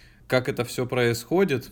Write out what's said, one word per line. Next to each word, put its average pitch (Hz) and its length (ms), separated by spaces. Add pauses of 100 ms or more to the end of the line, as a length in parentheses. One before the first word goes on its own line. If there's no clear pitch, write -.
(280)
как 127 200
это 131 160
все 123 220
происходит, 127 880